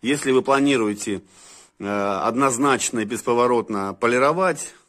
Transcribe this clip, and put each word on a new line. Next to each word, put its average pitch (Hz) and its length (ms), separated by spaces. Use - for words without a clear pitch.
если 135 320
вы 131 80
планируете, 113 800
э, 101 60
однозначно 113 1160
и 110 40
бесповоротно 110 960
полировать 143 720